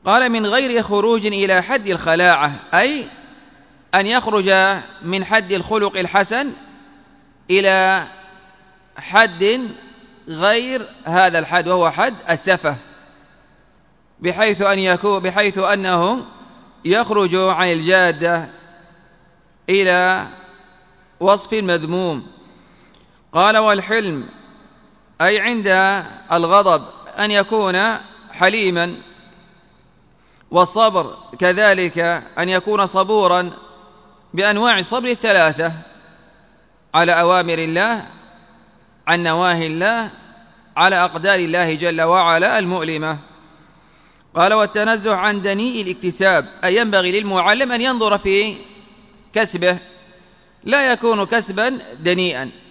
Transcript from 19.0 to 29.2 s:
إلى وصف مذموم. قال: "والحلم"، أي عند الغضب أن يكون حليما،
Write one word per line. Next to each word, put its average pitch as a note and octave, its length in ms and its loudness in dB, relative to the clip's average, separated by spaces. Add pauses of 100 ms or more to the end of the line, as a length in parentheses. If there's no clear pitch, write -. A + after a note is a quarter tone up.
إلى F#3 580 2 (920)
وصف G3 340 0
مذموم. F3 760 -4 (1040)
قال: G3+ 240 4
"والحلم"، G3+ 720 -2 (920)
أي G3+ 180 2
عند A3 280 -2 (640)
الغضب E3+ 540 2 (340)
أن G#3 120 0
يكون G3+ 460 0 (540)
حليما، F3+ 640 0 (1600)